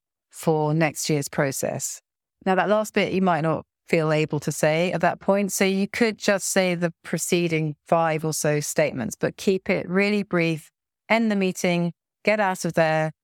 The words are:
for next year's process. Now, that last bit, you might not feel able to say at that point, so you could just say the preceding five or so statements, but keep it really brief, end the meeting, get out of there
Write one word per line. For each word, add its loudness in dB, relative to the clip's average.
for 0
next -2
year's -2
process. -4
Now, 2
that 2
last 0
bit, 0
you 0
might 2
not -2
feel 2
able 0
to -4
say 0
at -2
that 0
point, 0
so 0
you 2
could -2
just -2
say 2
the -2
preceding 0
five 2
or -2
so 0
statements, -2
but -4
keep -2
it -2
really 0
brief, -2
end 2
the 0
meeting, 0
get 2
out -2
of -4
there 2